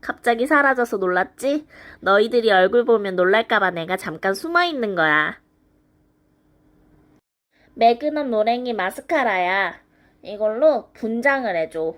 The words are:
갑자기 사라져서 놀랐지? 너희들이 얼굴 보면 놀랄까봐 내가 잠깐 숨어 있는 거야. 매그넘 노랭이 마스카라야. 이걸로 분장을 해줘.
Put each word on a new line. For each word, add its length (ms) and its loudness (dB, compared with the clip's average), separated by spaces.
갑자기 460 -2
사라져서 500 2
놀랐지? 680 -2
너희들이 500 2
얼굴 340 4
보면 300 0
놀랄까봐 560 2
내가 260 -6
잠깐 380 -4
숨어 300 0
있는 320 -4
거야. 440 0
매그넘 560 0
노랭이 440 -2
마스카라야. 1040 -2
이걸로 720 -2
분장을 640 -2
해줘. 420 -4